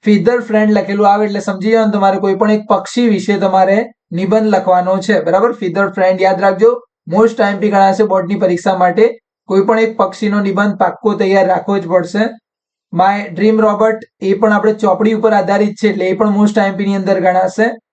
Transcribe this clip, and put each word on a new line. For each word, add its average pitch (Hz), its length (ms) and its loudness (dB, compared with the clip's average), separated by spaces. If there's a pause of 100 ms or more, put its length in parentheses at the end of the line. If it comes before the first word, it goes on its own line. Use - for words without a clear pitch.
feather 214 320 2
friend 214 280 0
લખેલું 202 460 2
આવે 208 140 0
એટલે 202 140 -4
સમજી 196 300 -4
જાઓ 226 160 2
ને 208 60 0
તમારે 196 260 0
કોઈ 196 160 0
પણ 208 160 0
એક 214 180 -2
પક્ષી 233 400 0
વિશે 202 300 0
તમારે 190 520 2 (220)
નિબંધ 196 340 0
લખવાનો 185 520 0
છે. 190 220 0
બરાબર? 190 300 0
feather 190 380 -4
friend 185 340 0
યાદ 185 180 2
રાખજો, 202 420 2 (280)
most 220 320 2
આઈ 202 100 0
એમ 196 80 -6
પી 208 80 0
ગણાશે 196 360 2
બોર્ડની 190 300 -2
પરીક્ષા 185 440 -2
માટે. 190 400 2 (280)
કોઈ 196 180 0
પણ 220 140 0
એક 226 180 -2
પક્ષીનો 202 440 -2
નિબંધ 196 380 -2
પાક્કો 190 360 -2
તૈયાર 190 320 0
રાખવો 185 320 -2
જ 170 80 -8
પડશે. 175 320 -2 (760)
My 196 380 0
dream 214 220 2
robot, 220 420 0 (220)
એ 196 140 0
પણ 214 180 2
આપણે 208 200 0
ચોપડી 214 400 0
ઉપર 220 200 0
આધારિત 202 420 0 (100)
છે 214 40 4
એટલે 185 180 -2
એ 190 80 -2
પણ 208 220 0
most 208 240 2
આઈ 196 80 0
એમ 190 80 -6
પી 196 100 -4
ની 196 80 -2
અંદર 190 260 -2
ગણાશે 185 460 0 (260)